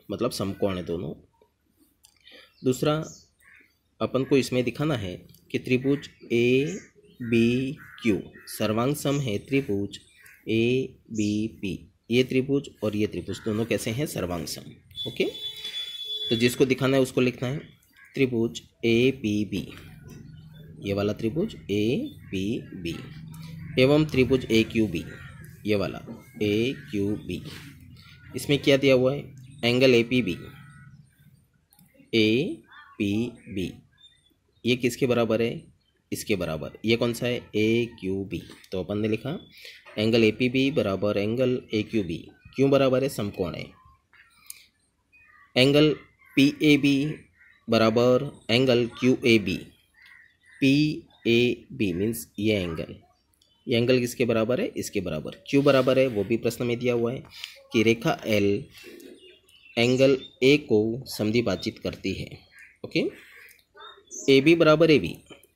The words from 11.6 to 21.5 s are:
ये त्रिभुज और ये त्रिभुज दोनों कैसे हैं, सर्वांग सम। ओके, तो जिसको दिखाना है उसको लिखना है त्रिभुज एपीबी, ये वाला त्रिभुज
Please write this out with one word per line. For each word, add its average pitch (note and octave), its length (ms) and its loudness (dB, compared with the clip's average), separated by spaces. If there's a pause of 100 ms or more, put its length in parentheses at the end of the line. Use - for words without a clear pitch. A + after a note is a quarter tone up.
ये B2 140 2
त्रिभुज C3+ 460 -2 (140)
और G#2 120 -2
ये G#2 120 0
त्रिभुज F2 320 -8
दोनों A2 260 -4
कैसे G#2 260 -4
हैं, C#3 160 -4
सर्वांग F2 400 -6
सम। - 140 -12 (460)
ओके, - 180 -12 (1040)
तो B2 60 -2
जिसको B2 300 0
दिखाना C3 320 -2
है C3 60 2
उसको B2+ 180 -2
लिखना B2 260 -4
है C#3+ 100 -6 (580)
त्रिभुज A#2+ 460 -2 (240)
एपीबी, G#2 800 0 (1120)
ये G2 140 -4
वाला G2+ 220 0
त्रिभुज D3 400 -4